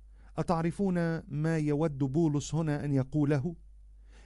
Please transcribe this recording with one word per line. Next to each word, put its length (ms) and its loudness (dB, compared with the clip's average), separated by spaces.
أتعرفون 800 0
ما 380 -2
يود 400 0
بولس 580 0
هنا 300 -2
أن 80 -2
يقوله؟ 640 2